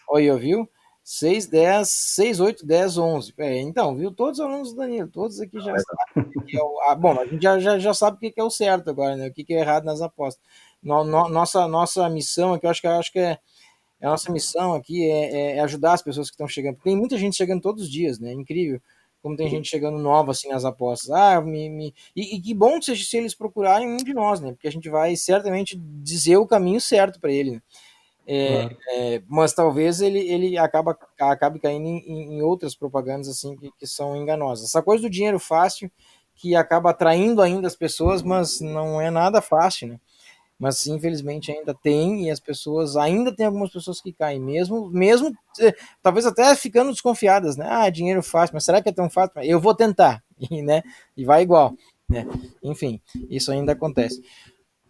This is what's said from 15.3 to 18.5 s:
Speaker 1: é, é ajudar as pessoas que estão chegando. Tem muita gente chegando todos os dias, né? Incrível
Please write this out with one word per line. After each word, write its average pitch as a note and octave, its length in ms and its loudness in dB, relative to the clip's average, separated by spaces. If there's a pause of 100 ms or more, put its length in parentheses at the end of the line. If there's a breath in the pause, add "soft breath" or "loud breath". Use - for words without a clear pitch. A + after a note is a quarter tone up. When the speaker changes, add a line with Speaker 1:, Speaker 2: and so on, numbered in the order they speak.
Speaker 1:
é, - 20 -4
é D3 60 -2
ajudar D3+ 320 2
as F3 80 0
pessoas C#3 280 -8
que - 40 -20
estão D3 120 -10
chegando. C3+ 380 -6
Tem G3 120 0
muita A#3+ 220 -2
gente F#3+ 180 -2
chegando F#3 240 -2
todos G#3 220 -4
os D#3 80 -8
dias, C#3 300 -4
né? A#2+ 120 -10
Incrível C#3 480 -6 (400)